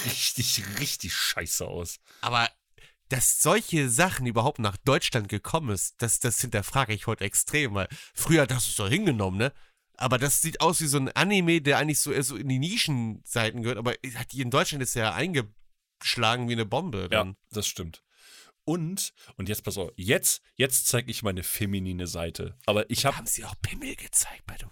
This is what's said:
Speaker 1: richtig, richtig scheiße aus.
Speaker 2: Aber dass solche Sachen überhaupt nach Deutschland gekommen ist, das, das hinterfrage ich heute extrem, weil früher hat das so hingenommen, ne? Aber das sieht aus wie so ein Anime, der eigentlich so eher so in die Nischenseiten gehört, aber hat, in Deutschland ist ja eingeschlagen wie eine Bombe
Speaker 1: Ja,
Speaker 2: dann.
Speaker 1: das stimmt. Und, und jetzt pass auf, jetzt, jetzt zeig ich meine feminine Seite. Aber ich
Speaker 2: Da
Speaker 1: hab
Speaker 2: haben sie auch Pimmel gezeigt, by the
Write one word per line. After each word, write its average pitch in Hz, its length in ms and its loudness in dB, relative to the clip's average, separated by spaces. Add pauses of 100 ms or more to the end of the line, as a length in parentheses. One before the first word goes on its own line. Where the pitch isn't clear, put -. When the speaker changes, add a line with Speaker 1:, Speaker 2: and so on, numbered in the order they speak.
Speaker 1:
richtig, - 580 -2 (160)
richtig - 340 -4
scheiße - 540 -2
aus. - 320 -8 (220)
Speaker 2:
Aber 117 280 2 (600)
dass - 340 4
solche 151 480 4
Sachen 131 340 2
überhaupt 117 320 2
nach 101 200 0
Deutschland 131 520 2
gekommen 131 400 -2
ist, - 320 -2
das, 117 180 2
das - 220 0
hinterfrage 117 520 0
ich 98 120 -6
heute 107 200 -2
extrem, 123 500 0
weil 95 120 -2 (280)
früher 160 280 6
hat 131 80 0
das 123 240 0
so 101 120 0
hingenommen, 113 500 2
ne? 120 160 0 (440)
Aber 123 200 2
das 139 240 2
sieht - 200 -2
aus 165 200 4
wie 160 60 -2
so 139 100 2
ein 135 120 0
Anime, 170 520 4
der 135 160 4
eigentlich 147 220 2
so 147 120 0
eher 135 120 0
so 131 140 -4
in 117 120 -6
die 131 80 2
Nischenseiten 120 1040 -2
gehört, 113 160 -2
aber 117 140 -2 (240)
hat, - 180 -10
in 123 160 -2
Deutschland 147 320 2
ist 123 140 -2
ja 110 180 2
eingeschlagen 120 1400 -2
wie 120 40 0
eine 117 120 0
Bombe 120 380 -2
Speaker 1:
Ja, 87 40 -6
Speaker 2:
dann. 98 280 0 (160)
Speaker 1:
das 104 160 -4
stimmt. - 360 -8 (600)
Und, 170 500 -4 (240)
und 95 120 -6
jetzt 104 140 -4
pass 101 140 -6
auf, 85 180 -6
jetzt, 110 460 2 (140)
jetzt 131 320 2
zeig 120 220 0
ich - 140 -6
meine 92 200 -2
feminine 92 640 -2
Seite. 85 480 -6 (120)
Aber 104 240 2
ich 117 100 0
Speaker 2:
Da 135 80 4
Speaker 1:
hab - 80 -2
Speaker 2:
haben - 80 -10
sie - 180 -4
auch - 180 -10
Pimmel 262 340 -6
gezeigt, - 500 -2
by - 140 -10
the - 120 -10